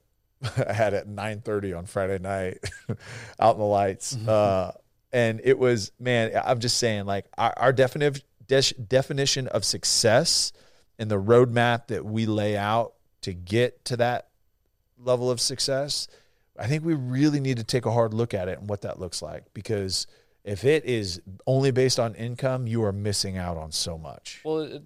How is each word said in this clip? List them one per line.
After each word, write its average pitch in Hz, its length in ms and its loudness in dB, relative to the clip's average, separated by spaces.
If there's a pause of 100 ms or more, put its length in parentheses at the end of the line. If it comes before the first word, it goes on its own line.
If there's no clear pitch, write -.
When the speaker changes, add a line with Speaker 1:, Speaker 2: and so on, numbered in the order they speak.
(280)
Speaker 1:
<laughs> - 140 -20 (260)
I - 60 -4
had 107 180 2
at 98 160 -2
nine 104 320 -6
thirty 101 320 -4
on 87 140 -8
Friday 95 320 -2
night 95 400 -4 (300)
<laughs> - 520 -12
out 110 140 6
in 107 60 -6
the 107 40 2
lights. 101 520 2
Speaker 2:
Mm-hmm. 110 120 -4
Speaker 1:
Uh, 98 440 4 (400)
and 113 300 0
it 131 160 6
was, 120 400 2
man, 120 340 0 (120)
I'm 123 160 2
just 117 160 -2
saying, 104 300 -2
like, 98 180 -4 (140)
our, 113 180 0
our 127 160 4
definiv-, 135 480 2 (260)
des-, 131 280 4 (120)
definition 135 640 0
of 107 160 -2
success - 880 2 (460)
and 110 120 -6
the 104 120 2
roadmap 120 640 6
that 92 180 -6
we 110 220 -2
lay 107 300 0
out 107 360 0 (300)
to 98 100 -8
get 98 540 -2
to 123 120 -4
that 120 300 0 (680)
level 123 320 0
of 120 100 -2
success, 139 640 -4 (520)
I 107 80 -6
think 156 180 -2
we 165 100 0
really 139 460 2
need 135 180 0
to 110 60 -6
take 127 220 -2
a 110 40 2
hard 113 240 2
look 117 200 0
at 92 140 -4
it 92 100 -6
and 101 100 -10
what 104 140 -6
that - 160 -8
looks 87 220 -8
like. 80 320 -12
Because 98 540 -4 (380)
if 101 200 -6
it 151 220 4
is 101 340 -4 (260)
only 135 240 4
based 127 300 2
on 117 140 -2
income, 123 520 -4
you 113 180 0
are 101 80 0
missing 98 440 -4
out 87 220 -4
on 78 140 -10
so 82 260 -6
much. - 460 -16
Speaker 2:
Well, 156 160 -2
it 147 260 -10